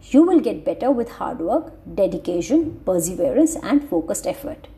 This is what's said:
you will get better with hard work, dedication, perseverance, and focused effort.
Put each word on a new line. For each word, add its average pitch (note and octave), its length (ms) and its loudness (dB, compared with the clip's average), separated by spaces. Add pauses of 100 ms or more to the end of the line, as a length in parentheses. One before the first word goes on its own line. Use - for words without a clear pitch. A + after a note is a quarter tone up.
you C#4 200 6
will F4 160 6
get A3 260 -2
better A3+ 280 0
with A#3 200 -2
hard - 280 -8
work, A#3 320 -2 (200)
dedication, F3 920 0
perseverance, F#3 720 0
and C#4+ 320 0
focused - 400 -4
effort. - 500 -10